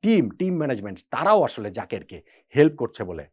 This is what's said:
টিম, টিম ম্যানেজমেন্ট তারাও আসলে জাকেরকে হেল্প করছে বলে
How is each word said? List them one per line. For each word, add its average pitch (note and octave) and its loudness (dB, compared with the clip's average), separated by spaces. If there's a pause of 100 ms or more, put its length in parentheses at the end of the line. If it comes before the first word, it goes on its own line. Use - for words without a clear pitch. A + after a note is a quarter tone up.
টিম, G3+ 4 (160)
টিম F#3 0
ম্যানেজমেন্ট G#2 -4 (160)
তারাও G3 4
আসলে G#2 -8
জাকেরকে G2 -10 (380)
হেল্প D#3 6
করছে A2+ -6
বলে D#2+ -10